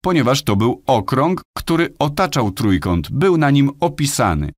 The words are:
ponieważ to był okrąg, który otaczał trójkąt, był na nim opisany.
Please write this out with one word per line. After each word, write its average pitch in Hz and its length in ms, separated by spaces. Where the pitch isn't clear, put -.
ponieważ 139 380
to 101 140
był 113 300
okrąg, 131 560
który 165 420
otaczał 147 520
trójkąt, 90 600
był 175 260
na 147 140
nim 139 200
opisany. 110 760